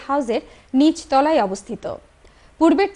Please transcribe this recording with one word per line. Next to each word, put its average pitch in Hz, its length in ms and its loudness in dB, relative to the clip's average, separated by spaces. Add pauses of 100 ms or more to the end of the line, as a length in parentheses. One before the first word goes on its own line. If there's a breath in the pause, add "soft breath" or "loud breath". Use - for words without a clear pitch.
হাউসের 262 380 -4 (360 soft breath)
নিচ 311 180 4 (140)
তলায় 285 360 2
অবস্থিত। 196 380 -12 (760 soft breath)
পূর্বের 339 360 2